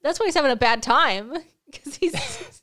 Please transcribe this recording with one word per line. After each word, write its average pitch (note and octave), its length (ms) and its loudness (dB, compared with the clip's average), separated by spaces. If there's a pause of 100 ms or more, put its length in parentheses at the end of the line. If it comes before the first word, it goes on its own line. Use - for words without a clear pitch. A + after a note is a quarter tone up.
that's D#4 180 -2
why A4+ 60 0
he's F4+ 100 0
having D4 160 4
a A#3+ 60 2
bad A3+ 260 2
time, A#3+ 480 2 (220)
<laughs> - 180 -20
'cause - 240 -16
he's - 680 -6